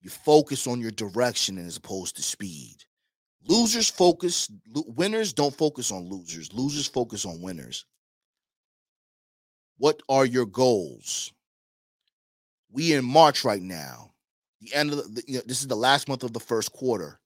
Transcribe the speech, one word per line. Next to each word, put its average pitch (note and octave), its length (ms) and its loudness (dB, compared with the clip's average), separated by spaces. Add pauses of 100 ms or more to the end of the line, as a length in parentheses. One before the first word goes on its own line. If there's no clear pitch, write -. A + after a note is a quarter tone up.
You F#2 100 -18
focus D3+ 560 4
on B2 140 -2
your A2+ 100 -6
direction G#2 680 -2
as F2 180 -12
opposed F#2 400 -10
to - 60 -8
speed. D2+ 640 -10 (600)
Losers A3+ 440 2
focus, F3 600 2 (240)
lo-, D3+ 120 -4
winners F#3+ 480 -2
don't C#3+ 200 2
focus C#3+ 380 -2
on F2+ 160 -8
losers. E2 460 -12
Losers C#3 320 -4
focus A2+ 400 -4
on E2+ 160 -10
winners. D2+ 420 -12 (1900)
What D3+ 320 2
are C3+ 160 6
your B2 220 2
goals? F#2+ 840 0 (1400)
We D3+ 240 0
in C3 100 2
March D3 400 6
right G#2 160 0
now. D2+ 520 -12 (480)
The A2+ 120 -14
end D3 200 0
of C#3+ 40 -4
the, C#3+ 60 -4
the, A2 240 -12
you C3+ 100 -8
know, B2 80 -4
this A#2+ 160 -6
is C#3 80 -8
the B2 80 -2
last C3+ 320 2
month C3+ 140 -4
of A#2+ 100 -6
the A#2 80 -8
first A2 320 -4
quarter. G2+ 540 -4